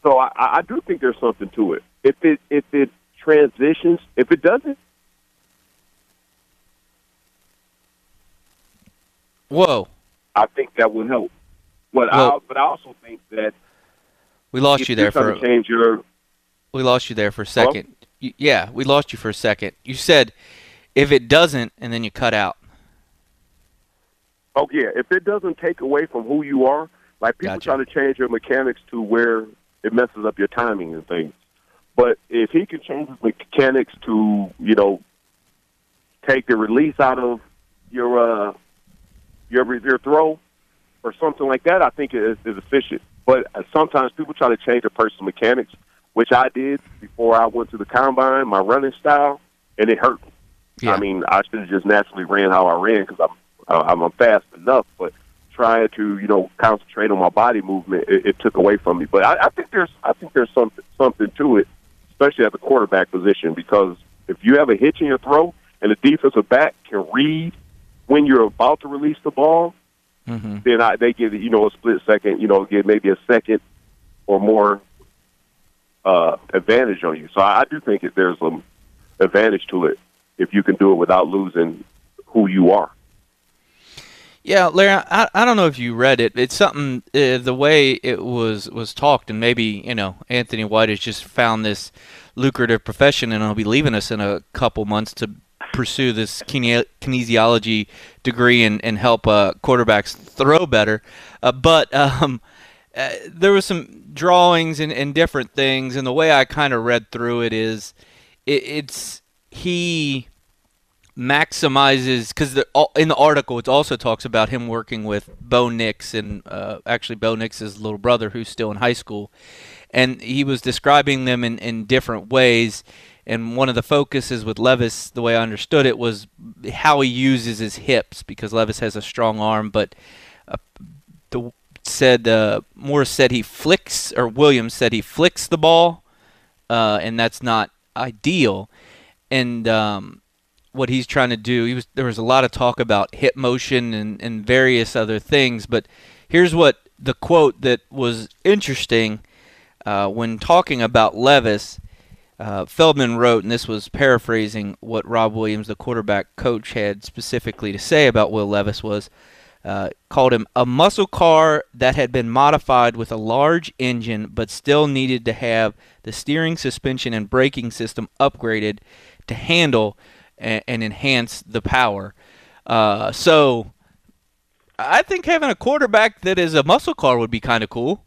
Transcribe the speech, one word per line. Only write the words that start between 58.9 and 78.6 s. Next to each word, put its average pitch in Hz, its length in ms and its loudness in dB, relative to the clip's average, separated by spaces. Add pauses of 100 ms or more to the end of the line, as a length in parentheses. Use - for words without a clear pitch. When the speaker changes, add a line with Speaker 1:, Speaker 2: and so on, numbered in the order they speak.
Speaker 1:
me. 85 80 -4
But 98 180 2
I, 135 220 2
I - 60 2
think - 200 -12
there's, 185 180 -2 (140)
I - 100 -2
think - 200 -12
there's 120 200 0
something, 117 300 -2 (140)
something 117 400 0
to 139 200 2
it, 98 100 2 (440)
especially 143 340 2
at 110 60 0
the - 60 -14
quarterback 104 520 0
position, 92 440 0
because 87 420 0 (320)
if 92 140 -6
you 127 160 4
have 143 120 4
a 107 60 6
hitch 135 260 0
in 151 60 0
your 135 100 0
throw 160 360 2 (280)
and 107 100 2
the - 180 2
defensive 135 400 2
back 139 260 2 (140)
can 98 240 -4
read 156 400 -2 (540)
when 147 180 4
you're 127 180 6
about 117 380 0
to 143 60 -14
release 143 360 -4
the 147 80 -4
ball, 165 420 2 (540)
Speaker 2:
Mm-hmm. 107 380 -10
Speaker 1:
then 117 160 4
I, 113 140 4
they 120 180 0
give, 110 220 -2
you 107 160 -4
know, 107 160 4
a - 40 0
split - 360 -2
second, 104 340 0
you 107 60 -2
know, 98 180 4
give 101 180 0
maybe 104 260 2
a 95 80 2 (100)
second 107 340 0 (640)
or 98 140 0
more, 101 420 2 (1200)
uh, 85 340 2 (140)
advantage 104 520 0
on 82 140 -2
you. 78 140 -18
So 98 100 0
I, 101 200 4
I - 80 2
do 151 100 -8
think 104 220 -2
that - 140 -8
there's 90 240 0
some 80 240 -4 (560)